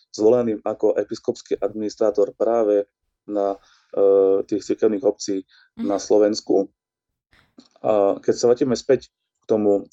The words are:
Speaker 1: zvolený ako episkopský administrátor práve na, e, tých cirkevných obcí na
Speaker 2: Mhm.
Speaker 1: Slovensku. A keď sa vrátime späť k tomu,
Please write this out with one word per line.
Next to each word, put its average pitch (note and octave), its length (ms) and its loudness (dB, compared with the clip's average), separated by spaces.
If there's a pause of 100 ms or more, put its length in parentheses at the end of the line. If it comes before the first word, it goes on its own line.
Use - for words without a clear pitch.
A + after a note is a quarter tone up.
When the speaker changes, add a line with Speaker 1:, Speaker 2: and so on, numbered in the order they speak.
(160)
Speaker 1:
zvolený A2+ 480 0
ako G#2+ 320 -2
episkopský - 640 -6
administrátor G#2 720 -2
práve G#2+ 560 0 (400)
na, G2+ 320 -4 (320)
e, - 80 -4 (480)
tých G2+ 160 -6
cirkevných G#2+ 400 -2
obcí G2 400 -4 (320)
na G2 240 -4
Speaker 2:
Mhm. - 60 -12
Speaker 1:
Slovensku. G#2 640 0 (1120)
A G2+ 400 2
keď A2+ 160 0
sa A#2+ 80 2
vrátime B2 300 0
späť - 340 -2 (320)
k - 0 -
tomu, G#2 480 0